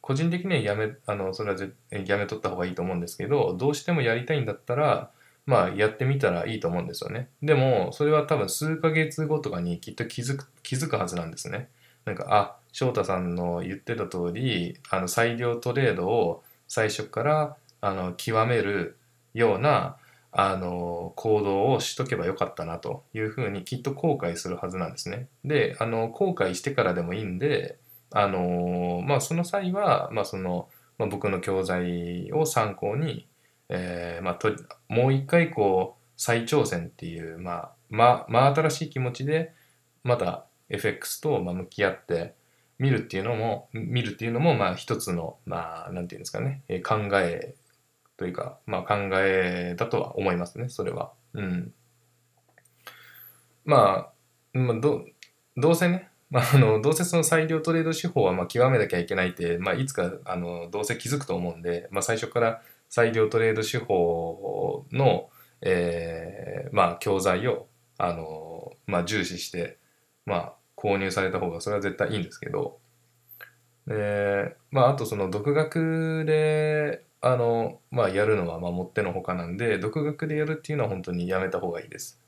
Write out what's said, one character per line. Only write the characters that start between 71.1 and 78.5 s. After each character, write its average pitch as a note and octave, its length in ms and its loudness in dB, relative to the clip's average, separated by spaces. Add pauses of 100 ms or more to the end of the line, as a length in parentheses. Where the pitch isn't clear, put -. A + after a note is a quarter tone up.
さ F#2+ 120 0
れ F#2+ 80 2
た F#2 80 -2
方 F2+ 120 -2
が E2 100 -8
そ G#2 100 -4
れ G#2 60 0
は G2 60 -2
絶 G2 140 -4
対 F#2+ 140 0
い A2 60 -2
い - 20 0
ん F#2 40 -2
で - 100 -10
す - 60 -20
け - 120 -10
ど、 - 280 -4 (1080)
で、 G2+ 720 0 (140)
ま C3+ 120 4
あ、 B2 80 8
あ C#3 40 2
と C3 120 -4
そ A2 100 -4
の F#2+ 140 0
独 B2 240 0
学 D#3+ 720 0
で、 D3+ 800 2 (160)
あ B2+ 160 4
の、 A#2 440 0 (100)
ま A#2+ 140 2
あ、 F#2+ 60 4
や G2+ 160 4
る G#2+ 100 4
の F2 120 0
は、 E2 100 -6